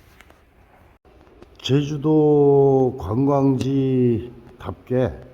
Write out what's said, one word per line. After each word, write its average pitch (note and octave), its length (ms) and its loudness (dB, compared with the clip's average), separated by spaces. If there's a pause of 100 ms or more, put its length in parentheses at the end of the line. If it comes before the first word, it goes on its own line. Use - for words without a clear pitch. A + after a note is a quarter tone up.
(1600)
제주도 C#3+ 1400 2
관광지답게, B2+ 2250 -2 (220)